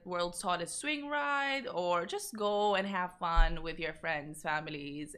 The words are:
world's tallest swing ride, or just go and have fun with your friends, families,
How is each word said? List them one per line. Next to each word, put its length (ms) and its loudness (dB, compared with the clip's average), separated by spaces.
world's 360 -4
tallest 400 -2
swing 280 -2
ride, 600 0
or 380 2
just 300 -6
go 380 4
and 120 2
have 320 -2
fun 440 6
with 160 -6
your 140 -4
friends, 500 -4
families, 760 -4